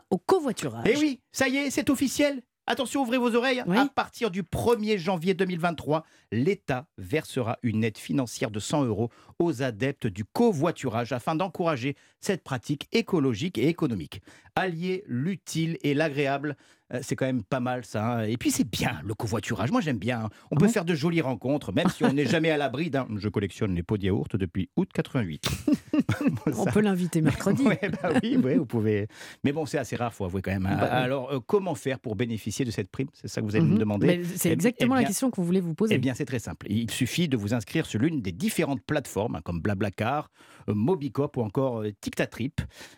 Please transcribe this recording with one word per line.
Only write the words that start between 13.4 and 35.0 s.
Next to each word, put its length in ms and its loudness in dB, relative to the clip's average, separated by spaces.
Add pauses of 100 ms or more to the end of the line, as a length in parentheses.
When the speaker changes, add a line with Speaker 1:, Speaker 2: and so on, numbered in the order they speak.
Speaker 2:
et 120 2
économique. 520 -2 (340)
Allier 520 -2
l'utile 760 -2
et 120 2
l'agréable, 640 0 (360)
euh, 100 -4
c'est 140 -4
quand 80 -2
même 180 0
pas 180 -2
mal 240 -2
ça, 200 -2 (140)
hein. 60 0
Et 120 0
puis 140 0
c'est 180 0
bien 360 -2
le 100 -4
covoiturage, 560 -2
moi 100 2
j'aime 180 0
bien, 260 -2
hein. 40 -4 (220)
On 60 0
peut 80 8
Speaker 1:
Ah 20 8
bon ? 60 4
Speaker 2:
faire 120 0
de 100 2
jolies 280 2
rencontres, 500 -2
même 160 4
si 160 2
on 80 4
n'est 140 2
Speaker 1:
<laughs> 0 -
Speaker 2:
jamais 240 4
à 80 4
l'abri 320 -2
d'un... 160 0 (100)
Je 120 -2
collectionne 460 0
les 80 0
pots 140 0
de 100 -4
yaourt 300 0
depuis 400 -2
août 160 0
quatre-vingt-huit. 560 -2
<laughs> 960 0
Speaker 1:
On 180 0
Speaker 2:
Ça 80 2
Speaker 1:
peut 80 4
l'inviter 420 2
mercredi. 400 2
Speaker 2:
<laughs> 80 6
Ouais, 100 2 (220)
bah 80 0 (120)
oui, 140 0
ouais, 200 4
vous 100 2
pouvez. 400 2 (380)
Mais 80 2
bon, 140 -2
c'est 120 -2
assez 180 -4
rare, 160 -2
faut 120 -6
avouer 180 -2
quand 80 -4
même, 160 0
hein. 100 2
Speaker 1:
Bah 140 2
oui. 80 2
Speaker 2:
Alors, 340 -2
euh, 120 -2
comment 300 2
faire 260 -4
pour 160 -4
bénéficier 480 -2
de 60 0
cette 200 -4
prime ? 240 -4
C'est 140 -14
ça 120 -4
que 60 0
vous 100 -2
allez 80 6
Speaker 1:
Mhm. 100 6
Speaker 2:
me 40 4
demander. 280 2
Speaker 1:
Mais 180 4
c'est 260 0
Speaker 2:
Eh, 20 4
Speaker 1:
exactement 420 2
Speaker 2:
eh 40 4
Speaker 1:
la 40 4